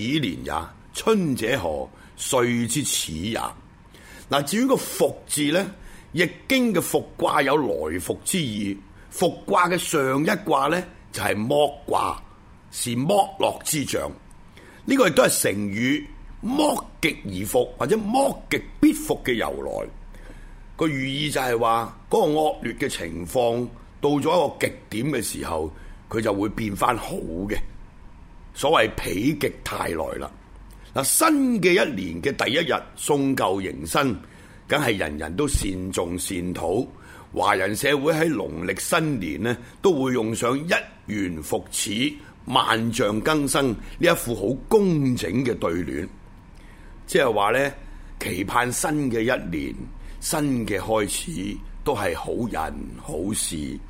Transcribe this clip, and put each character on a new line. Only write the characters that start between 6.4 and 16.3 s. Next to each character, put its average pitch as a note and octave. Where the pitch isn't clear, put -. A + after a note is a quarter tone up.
經》 B3+
嘅 -
復 -
卦 D#3
有 C#3
來 E2+
復 G2
之 -
意， G#2
復 F3
卦 F3+
嘅 F3+
上 C#3
一 F#3+
卦 C#3+
呢， F3
就 -
係 G2
剝 C3+
卦， -
是 -
剝 F3+
落 G#2+
之 D3+
象。 D2+
呢 C4
個 C4
亦 -
都 D3+
係 -
成 A#2
語 G#2+